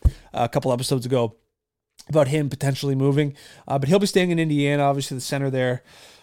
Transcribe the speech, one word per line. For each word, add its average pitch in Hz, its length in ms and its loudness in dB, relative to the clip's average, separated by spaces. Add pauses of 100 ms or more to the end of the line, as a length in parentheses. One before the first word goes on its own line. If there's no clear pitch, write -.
(320)
a 120 160 -2
couple 135 240 -2
episodes 127 340 -2
ago 123 300 -2 (760)
about 147 200 4
him 147 200 0
potentially 139 460 -2
moving, 139 400 0 (320)
uh, 135 100 -2
but 135 120 -2
he'll 196 100 6
be 202 60 0
staying 180 260 2
in 165 80 0
Indiana, 143 440 0
obviously 139 340 -2
the 120 40 -10
center 139 280 -4
there. 127 340 -2 (400)